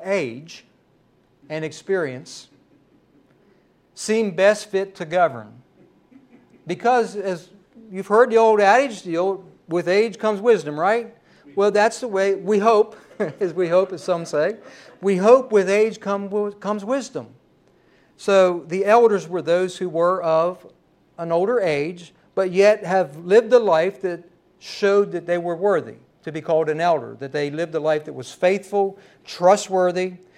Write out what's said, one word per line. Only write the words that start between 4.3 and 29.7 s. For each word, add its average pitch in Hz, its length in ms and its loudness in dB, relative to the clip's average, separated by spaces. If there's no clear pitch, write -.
best 196 380 2
fit 196 260 -4
to 180 80 -12
govern. 127 580 -2
Because, 208 500 0
as 185 340 -6
you've 190 180 -10
heard 226 220 6
the 226 60 2
old 220 240 4
adage, 214 420 4
the 170 140 -6
old, 185 280 -4
"With 170 200 -2
age 202 300 0
comes 214 220 -2
wisdom," 160 380 0
right? 214 360 -2
Well, 202 140 2
that's 208 300 0
the 254 80 -8
way 196 260 0
we 196 240 -2
hope, 220 380 2
<laughs> 165 220 -6
as 180 140 -4
we 180 140 -2
hope, 185 240 0
as 160 120 -12
some 170 220 -4
say. 165 320 -2
We 196 160 0
hope 247 340 4
with 196 180 4
age 208 320 0
come, 202 540 -6
comes 202 300 -6
wisdom. 208 440 -6
So 185 520 2
the 190 160 -4
elders 208 440 4
were 175 140 -6
those 180 360 -2
who 180 100 -6
were 175 340 0
of 170 440 0
an 165 160 -8
older 202 280 0
age, 165 520 -4
but 185 180 -2
yet 208 320 4
have 170 400 -2
lived 220 280 4
a 247 60 8
life 185 440 0
that 175 220 -6
showed 202 540 0
that 170 140 -8
they 175 120 -2
were 170 180 -6
worthy 165 380 -2
to 160 80 -10
be 156 80 -10
called 156 280 0
an 151 120 -2
elder, 139 400 -2
that 135 120 -10
they 147 160 -2
lived 160 260 -6
a 156 60 -4
life 151 240 -2
that 151 80 -14
was 127 200 -14
faithful, 196 640 -2
trustworthy. 185 880 0